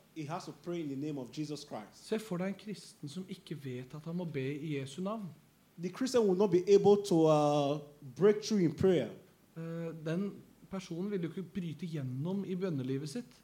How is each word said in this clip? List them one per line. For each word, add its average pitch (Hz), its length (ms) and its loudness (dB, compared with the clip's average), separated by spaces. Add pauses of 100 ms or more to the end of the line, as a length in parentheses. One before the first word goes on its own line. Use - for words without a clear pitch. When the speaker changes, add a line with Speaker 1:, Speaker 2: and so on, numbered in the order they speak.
(140)
Speaker 1:
he 156 100 -8
has 160 200 -8
to 156 80 -12 (100)
pray 175 180 -6
in 151 80 -6
the 135 80 -6
name 147 240 -6
of 113 180 -10
Jesus 147 260 -8
Christ. - 440 -14
Speaker 2:
Se 220 100 -2
for 180 200 -6
deg 185 80 -2
en 202 80 -4
kristen - 540 -14
som 185 200 -10
ikke - 260 -12 (100)
vet 127 300 -10
at 151 100 -14
han 165 120 -6
må 180 80 -4
be 143 360 -4
i 151 180 -4
Jesu 135 240 -8
navn. 202 260 -6 (540)
Speaker 1:
The 180 80 -4
Christian 247 360 2
will 185 100 4
not 202 140 4
be 180 140 4 (100)
able 196 220 10 (120)
to, 160 180 6
uh, 147 520 4 (380)
break 208 260 6
through 202 220 2
in 147 100 4
prayer. 151 360 4 (460)
Speaker 2:
Eh, 165 360 -8 (120)
den 175 280 -2 (380)
Personen 185 400 -6
vil 190 140 -2
jo 156 60 -4
ikke 190 120 -10 (120)
bryte 175 340 -6
gjennom 156 560 -4
i 185 100 -6
bønnelivet 147 540 -4
sitt. 240 360 -12